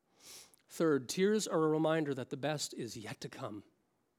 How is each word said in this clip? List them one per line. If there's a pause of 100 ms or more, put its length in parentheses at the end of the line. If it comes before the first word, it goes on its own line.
(680)
Third,
tears
are
a
reminder
that
the
best
is
yet
to
come. (560)